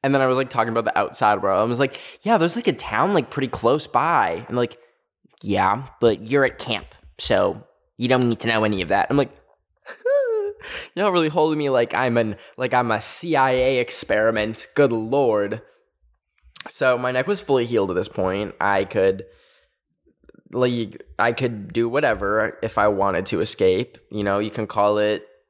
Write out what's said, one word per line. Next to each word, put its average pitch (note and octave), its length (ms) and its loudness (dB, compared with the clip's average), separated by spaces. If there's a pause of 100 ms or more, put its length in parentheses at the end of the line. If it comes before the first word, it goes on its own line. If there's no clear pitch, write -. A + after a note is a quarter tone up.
And C3+ 120 2
then C3+ 60 2
I C3 60 2
was, B2+ 100 2
like, C3 120 -2
talking A#2 220 2
about A2+ 140 0
the - 120 0
outside G#2 460 2
world. F#2+ 160 4
I G#2+ 60 4
was A#2+ 140 -2
like, C3+ 200 0 (220)
"Yeah, A3+ 160 2
there's, E3+ 180 2
like, A#3 140 0
a D#3+ 40 0
town, C3 400 0
like, D3+ 160 0
pretty C3+ 200 -4
close C3+ 380 0
by." A#2 600 0
And, A#2 80 -8
like, B2 240 -2 (640)
"Yeah, G2 460 0 (120)
but A2 280 2
you're C3+ 180 2
at - 140 -4
camp, A2 280 -6 (300)
so G2 460 0 (340)
you B2 100 -2
don't B2 220 4
need A2+ 120 -2
to - 60 -4
know A2+ 160 2
any G#2 180 0
of E2 80 -4
that." G2 200 2
I'm C#3 80 2
like, C#3 180 -2 (520)
<laughs> A4+ 1080 -4
"Y'all G3 160 0
really E3+ 180 2
holding D#3 300 0
me C#3+ 100 -2
like B2 240 2
I'm A#2+ 240 0
an, A2 180 0 (220)
like B2+ 160 -4
I'm B2 180 0
a G#2+ 100 0
C E3 340 -4
I C3 160 2
A B2+ 280 2
experiment. A2 960 -2
Good C#3+ 160 4
Lord." A2+ 680 0 (1080)
So B2+ 280 2
my B2+ 140 -2
neck B2+ 160 -2
was G3 140 -2
fully B2+ 240 2
healed A2 240 0
at F2 60 -4
this F2+ 120 -2
point. F#2+ 540 -4
I G2 220 2
could, F#2+ 420 0 (1300)
like, A#2+ 500 -2 (140)
I A#2 160 2
could A#2 400 -6
do A#2 160 0
whatever A2 720 0
if A2 160 -4
I G#2 100 4
wanted G2 400 0
to F2 140 -2
escape. F#2+ 560 0 (140)
You G#2 120 -4
know, G2+ 160 0
you G#2+ 120 -4
can G#2+ 160 -6
call G#2 300 2
it G#2+ 300 0 (220)